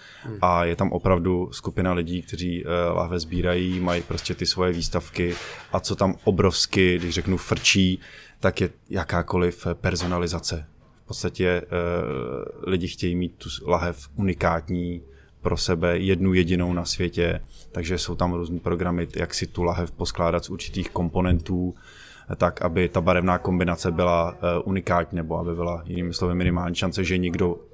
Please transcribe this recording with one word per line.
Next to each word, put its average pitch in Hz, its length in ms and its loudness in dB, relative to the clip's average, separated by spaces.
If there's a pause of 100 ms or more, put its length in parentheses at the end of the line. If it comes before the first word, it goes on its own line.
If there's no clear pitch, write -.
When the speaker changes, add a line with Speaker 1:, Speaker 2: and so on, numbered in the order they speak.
(220)
Speaker 1:
Hmm. 110 180 -10
Speaker 2:
A 90 240 4
je 85 100 2
tam 98 160 0
opravdu 90 600 2
skupina 92 420 0
lidí, 87 280 -2
kteří, 87 440 -4
eh, 87 260 2
lahve 87 280 0
sbírají, 90 600 0
mají 87 220 0
prostě 85 340 -6
ty 90 100 -4
svoje 92 280 2
výstavky. 87 600 -2 (360)
A 95 80 2
co - 160 -2
tam 95 280 2
obrovsky, 95 720 4
když 85 180 -2
řeknu, 92 220 0
frčí, - 640 2 (400)
tak 95 220 2
je 92 80 2 (200)
jakákoliv, 90 800 0
eh, 85 80 0
personalizace. 87 920 -2 (380)
V - 40 -20
podstatě, - 400 -2
eh, 90 180 2 (1040)
lidi 92 180 0
chtějí 87 280 -2
mít 90 220 -2
tu - 120 -12
s-, - 160 -10
lahev - 500 0
unikátní 87 880 0 (400)
pro - 160 -2
sebe, 87 400 0
jednu 95 360 2
jedinou 90 400 2
na 87 120 -2
světě, 85 560 -2 (300)
takže 87 260 -4
jsou - 180 -4
tam 90 180 0
různý 87 260 -4
programy, 87 560 -2
jak 85 180 -4
si - 140 -4
tu - 160 -4
lahev 85 280 0
poskládat 85 540 -2
z - 40 -12
určitých 90 400 -6
komponentů, 90 840 0 (640)
tak, 87 240 2
aby 87 280 2
ta 92 120 0
barevná 90 360 4
kombinace 90 540 0
byla, 85 460 2
eh, 87 260 0
unikátní, 90 520 0
nebo 82 240 -4
aby 85 160 -4
byla, 85 300 -4
jinými 87 280 -4
slovy, 87 220 0
minimální 90 400 0
šance, 95 280 -2
že 90 140 0
nikdo 87 400 0 (160)